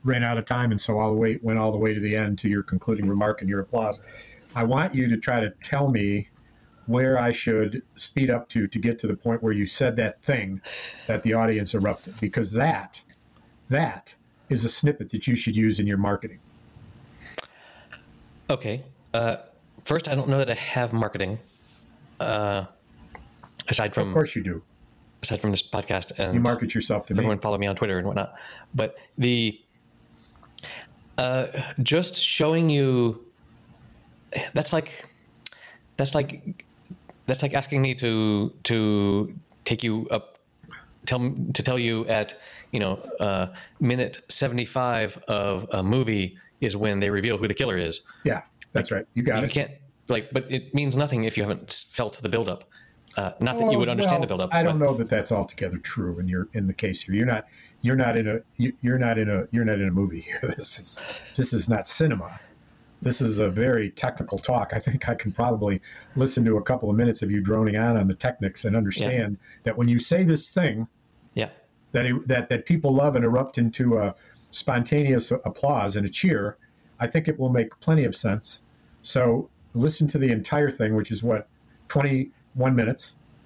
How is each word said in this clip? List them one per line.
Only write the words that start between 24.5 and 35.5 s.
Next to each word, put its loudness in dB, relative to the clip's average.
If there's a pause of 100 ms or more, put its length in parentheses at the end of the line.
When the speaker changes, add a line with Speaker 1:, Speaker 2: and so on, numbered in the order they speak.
Speaker 2:
aside -2
from 0
this 0
podcast -4
and 0
Speaker 1:
You 4
market 2
yourself 0
to -4
me. 2
Speaker 2:
everyone 2
follow 0
me 0
on 0
Twitter 0
and -2
whatnot. -2 (400)
But -2 (200)
the, 2 (1600)
uh, 0 (360)
just 0
showing 2
you, 2 (1300)
that's 0
like, -4 (880)